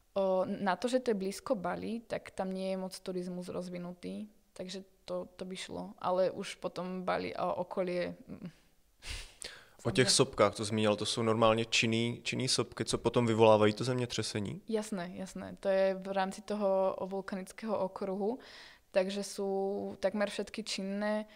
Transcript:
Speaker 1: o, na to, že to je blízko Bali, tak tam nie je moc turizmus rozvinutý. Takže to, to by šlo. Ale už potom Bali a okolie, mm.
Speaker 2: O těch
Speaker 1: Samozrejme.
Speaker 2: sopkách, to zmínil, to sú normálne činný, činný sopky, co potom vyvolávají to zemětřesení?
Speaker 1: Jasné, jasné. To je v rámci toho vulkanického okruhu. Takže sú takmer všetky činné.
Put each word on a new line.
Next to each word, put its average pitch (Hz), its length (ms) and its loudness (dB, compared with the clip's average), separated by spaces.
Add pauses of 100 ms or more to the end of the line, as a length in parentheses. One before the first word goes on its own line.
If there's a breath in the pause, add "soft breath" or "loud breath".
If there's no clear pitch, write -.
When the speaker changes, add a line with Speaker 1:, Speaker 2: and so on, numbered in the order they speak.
(140)
Speaker 1:
o, 190 320 4
na 185 320 0
to, - 80 -2
že 254 160 2
to 247 80 0
je 214 80 2
blízko 196 400 -2
Bali, 180 480 -4
tak - 240 -6
tam 190 240 -4
nie 190 160 -4
je 190 80 -2
moc 185 240 -8
turizmus 180 480 -6
rozvinutý. 180 800 -8 (240)
Takže 185 320 -10 (180)
to, 180 300 -6
to - 80 -10
by 190 160 -10
šlo. 180 400 -10
Ale 180 320 2
už - 320 -8
potom 185 400 -6
Bali 180 320 -2
a 180 240 -2
okolie, 180 560 -2 (160)
mm. 170 200 -12 (1300 loud breath)
Speaker 2:
O 120 60 0
těch 120 200 6
Speaker 1:
Samozrejme. - 60 6
Speaker 2:
sopkách, 107 380 6
to 113 100 -4
zmínil, 107 320 4
to 104 100 -2
sú - 160 -2
normálne 113 420 6
činný, 117 600 2
činný 123 220 -2
sopky, - 360 0
co 113 140 -2
potom 120 280 2
vyvolávají 110 460 8
to 107 120 -4
zemětřesení? 123 840 -2
Speaker 1:
Jasné, 214 460 -4
jasné. 190 460 -10
To - 80 -2
je 190 260 4
v 190 180 -6
rámci 196 300 -2
toho 190 540 2 (100)
vulkanického 196 720 -6
okruhu. 190 600 -2 (520 loud breath)
Takže 196 320 0
sú 196 260 -6 (520)
takmer 202 300 0
všetky 208 340 -8
činné. 208 720 -4